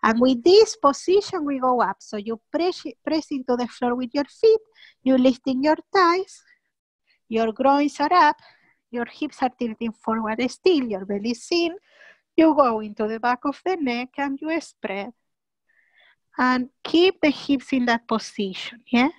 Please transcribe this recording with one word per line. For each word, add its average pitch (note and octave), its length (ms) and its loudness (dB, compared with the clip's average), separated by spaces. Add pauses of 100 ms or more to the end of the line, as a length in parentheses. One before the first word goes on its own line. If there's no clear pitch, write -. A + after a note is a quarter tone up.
And A3+ 180 2
with B3+ 220 2
this G#4+ 320 6
position, F4 680 0
we C#4 160 -4
go B3 200 0
up. G3 200 -2
So - 160 -14
you G#3+ 240 -8 (100)
press, E4+ 320 -4 (240)
press D#4 240 -4
into B3+ 260 -4
the A#3+ 120 -4
floor B3 260 -4
with B3 180 -8
your C#4+ 120 -2
feet, A4 340 2 (460)
you C4 120 4
lifting B3+ 460 2
your D4+ 140 2 (180)
thighs, F#4 480 2 (880)
your A3 240 -2
groins C#4+ 480 2
are D4+ 120 0
up, D#4 240 4 (540)
your A#3 160 -6
hips - 360 -10
are B3+ 140 -2
tilting A#3 360 -6
forward A3+ 580 -6
still, E4+ 320 0
your G3+ 220 -6
belly G3+ 260 -6
is A#3+ 220 -10
in. E4+ 240 -2 (600)
You D#4+ 200 6
go A#3+ 240 2
into G#3+ 260 -8
the A3 140 -6
back B3 240 -2
of C#4 200 -6
the F#4 120 -2
neck B3+ 320 -4 (100)
and C#4 240 -4
you D#4 180 -4
spread. G3+ 520 -12 (1200)
And B3+ 340 0 (120)
keep F4+ 380 2
the D#4 100 2
hips - 420 -4
in C4 140 0
that A#3 220 -2
position, - 840 -8
yeah? B3 280 2